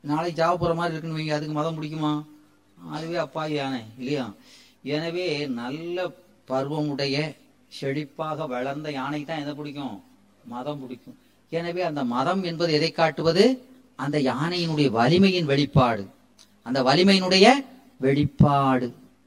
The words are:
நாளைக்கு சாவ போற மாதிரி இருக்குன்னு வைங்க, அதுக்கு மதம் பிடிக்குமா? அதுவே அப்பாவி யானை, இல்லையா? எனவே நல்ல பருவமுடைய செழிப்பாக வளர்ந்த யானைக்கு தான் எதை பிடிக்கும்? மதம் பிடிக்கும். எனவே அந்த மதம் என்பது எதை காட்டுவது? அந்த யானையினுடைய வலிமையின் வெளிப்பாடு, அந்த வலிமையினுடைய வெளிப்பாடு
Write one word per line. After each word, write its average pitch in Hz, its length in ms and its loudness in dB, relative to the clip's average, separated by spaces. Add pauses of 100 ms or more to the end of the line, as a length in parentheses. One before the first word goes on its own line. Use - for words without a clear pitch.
நாளைக்கு 160 420 -2
சாவ 175 140 2
போற 170 180 0
மாதிரி 165 220 -2
இருக்குன்னு 160 260 -6
வைங்க, 156 120 -2
அதுக்கு 151 180 -4
மதம் 156 300 -4
பிடிக்குமா? 151 420 -2 (640)
அதுவே 165 260 -6
அப்பாவி 156 360 -4
யானை, 135 320 -4 (140)
இல்லையா? 127 360 -4 (480)
எனவே 156 640 -4
நல்ல 160 640 -6 (380)
பருவமுடைய 143 880 -2 (440)
செழிப்பாக 151 680 -6
வளர்ந்த 139 440 -6
யானைக்கு 143 420 -6
தான் 156 100 -6
எதை 147 120 -8
பிடிக்கும்? 143 500 -10 (400)
மதம் 131 360 -10
பிடிக்கும். 123 380 -16 (320)
எனவே 170 320 -4
அந்த 151 220 -4
மதம் 139 380 -2
என்பது 165 300 -2
எதை 151 180 2
காட்டுவது? 165 800 2 (280)
அந்த 147 220 -2
யானையினுடைய 151 720 0
வலிமையின் 175 540 4
வெளிப்பாடு, 135 680 2 (520)
அந்த 131 200 -2
வலிமையினுடைய 190 840 6 (320)
வெளிப்பாடு 139 1000 2 (320)